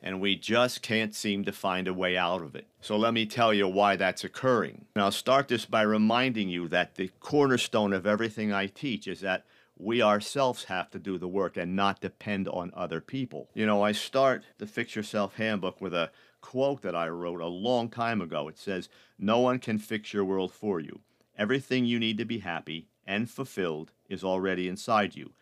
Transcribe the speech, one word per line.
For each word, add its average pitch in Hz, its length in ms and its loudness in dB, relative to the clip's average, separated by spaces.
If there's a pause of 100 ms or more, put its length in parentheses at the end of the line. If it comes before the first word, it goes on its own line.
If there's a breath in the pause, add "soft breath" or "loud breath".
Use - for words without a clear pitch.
and 92 160 -6
we 98 160 2
just 120 460 2
can't 110 340 -2
seem 101 300 -2
to 98 60 -4
find 92 360 -2
a 92 60 -2
way 90 240 0
out 90 240 0
of 71 140 -12
it. - 120 -14 (140)
So 107 160 -2
let 113 160 4
me 113 120 2
tell 110 280 4
you 101 140 4
why 98 280 4
that's 92 280 0
occurring. 104 640 0 (100)
And 104 80 2
I'll 101 80 4
start 135 360 2
this 113 180 0
by 110 180 4
reminding 107 680 2
you 87 180 -2
that 87 280 2
the 92 140 -2 (100)
cornerstone 123 760 2
of 92 120 0
everything 107 460 0
I 98 160 -2
teach 113 400 -8
is 90 140 -8
that 95 240 -2 (300 soft breath)
we 113 280 0
ourselves 110 640 2
have 90 260 -4
to 92 80 -10
do 92 180 -4
the 87 100 -6
work 92 300 -2
and 90 180 -4
not 98 240 2
depend 98 480 -6
on 87 280 -6
other 82 260 -4
people. 123 540 -8
You 107 100 0
know, 104 160 4
I 104 100 4
start 131 520 2 (160)
the 104 80 -10
Fix - 280 -6
Yourself 104 400 -4
Handbook 104 460 -2
with 87 140 -4
a 82 160 0 (300 soft breath)
quote 135 420 -2
that 90 120 -4
I 85 140 -2
wrote 85 320 -6
a 82 60 -4
long 113 420 0
time 117 320 -2
ago. 78 260 -4
It 80 120 -16
says, 92 280 -6 (300 soft breath)
"No 110 220 4
one 127 180 4
can 110 220 -4
fix 107 340 -8
your 101 120 0
world 95 280 -2
for 101 260 -2
you. - 220 -12 (360)
Everything 127 480 0
you 120 140 2
need 110 200 0
to 117 40 -2
be 110 160 -6
happy 82 480 -8 (180)
and 107 240 -2
fulfilled 85 640 -4 (160)
is 92 160 -8
already 92 440 0
inside 98 480 0
you. 73 260 -16